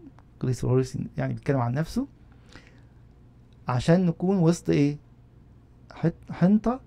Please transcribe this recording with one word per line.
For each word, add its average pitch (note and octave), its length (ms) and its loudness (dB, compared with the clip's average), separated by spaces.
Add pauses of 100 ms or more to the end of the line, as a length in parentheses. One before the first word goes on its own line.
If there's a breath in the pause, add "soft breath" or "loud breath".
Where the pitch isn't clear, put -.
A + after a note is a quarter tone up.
(400)
قديس B2+ 240 -2
غريغوريوس B2+ 340 0 (180)
يعني C3+ 180 -4
بيتكلم C3 260 -2
عن A#2+ 120 -2
نفسه، D#3+ 340 -4 (1600 loud breath)
عشان D#3+ 380 2
نكون F3+ 300 0
وسط E3+ 340 2
إيه؟ D3 260 2 (960)
حت-، - 380 -4
حنطة G#3+ 560 2